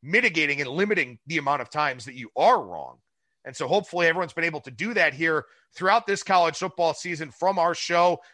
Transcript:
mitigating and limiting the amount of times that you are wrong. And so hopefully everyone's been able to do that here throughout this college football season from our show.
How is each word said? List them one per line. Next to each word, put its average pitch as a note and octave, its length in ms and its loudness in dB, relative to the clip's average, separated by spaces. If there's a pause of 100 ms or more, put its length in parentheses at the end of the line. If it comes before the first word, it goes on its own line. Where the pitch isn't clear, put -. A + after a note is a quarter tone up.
mitigating D#3 580 0
and C3+ 80 -4
limiting D#3+ 580 -2
the D#3 120 -4
amount C#3 240 0
of - 80 -12
times C#3 360 -2
that C3+ 80 -16
you A#2+ 220 -12
are F#3 260 6
wrong. D2 360 -12 (480)
And C3 80 -14
so - 140 -6
hopefully F3 380 0
everyone's E3 260 0
been E3 120 -2
able E3 180 -4
to C3 80 -16
do F3+ 240 -6
that D#3+ 200 2
here D#3 320 0 (280)
throughout G3 320 2
this G3 160 -2
college F3 340 2
football F3 360 -2
season D#3+ 380 -10
from F#3+ 280 -2
our E3+ 160 2
show. F3 460 2 (140)